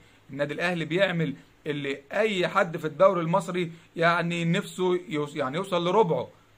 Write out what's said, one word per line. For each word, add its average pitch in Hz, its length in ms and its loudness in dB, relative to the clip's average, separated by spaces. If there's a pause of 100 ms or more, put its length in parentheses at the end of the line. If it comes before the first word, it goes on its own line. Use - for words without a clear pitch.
(300)
النادي 143 240 -4
الاهلي 170 320 -2
بيعمل 170 480 0 (340)
اللي 143 300 -4 (140)
اي 196 360 2
حد 170 300 0
في 156 80 -6
الدوري 175 360 4
المصري 175 500 -2 (240)
يعني 170 500 0
نفسه 180 540 0 (100)
يوص-، 147 260 -4
يعني 135 220 -2
يوصل 180 300 -2
لربعه. 170 420 2 (280)